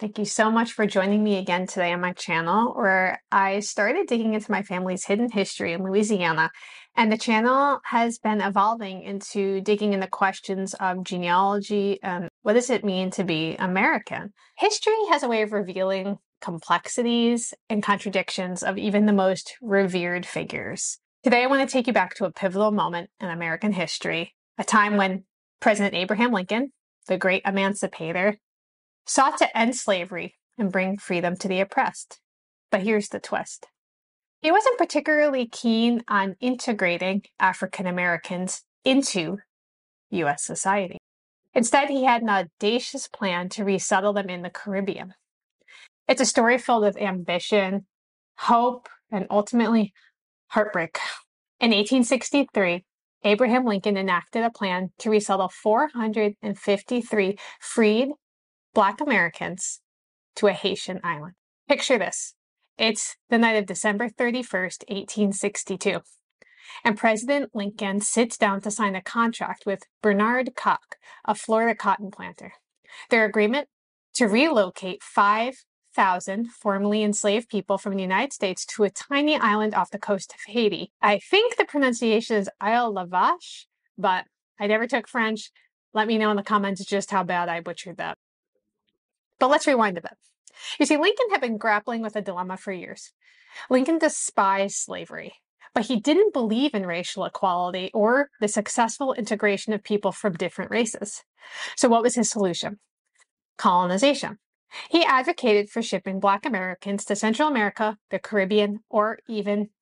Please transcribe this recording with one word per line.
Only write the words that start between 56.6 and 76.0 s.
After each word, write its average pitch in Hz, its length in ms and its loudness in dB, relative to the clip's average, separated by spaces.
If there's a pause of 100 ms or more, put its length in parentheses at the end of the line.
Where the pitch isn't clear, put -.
freed 226 500 2 (640)
Black 208 260 2
Americans 180 800 -2 (560)
to 214 100 2
a 196 60 6
Haitian 185 500 -4
island. 170 320 -8 (340)
Picture 269 300 2
this. - 380 -6 (420)
It's 226 380 -2 (120)
the 233 80 2
night 226 200 4
of 202 100 0
December 208 420 -2
thirty-first, 233 760 -4
eighteen 202 460 -2
sixty-two, 196 680 -4 (840)
and 214 120 2
President 240 580 0
Lincoln 202 460 -4
sits 226 380 0
down 202 220 2
to 208 100 -6
sign 202 240 -2
a 185 80 -6
contract - 640 -4
with 196 160 -4 (180)
Bernard 226 540 2
Koch, - 420 -2 (280)
a 214 100 0
Florida 220 400 0
cotton 196 380 -2
planter. - 400 -16 (580)
Their 226 140 6
agreement 220 420 0 (480)
to 233 140 2
relocate 208 760 2
five 226 600 0 (300)
thousand 196 580 0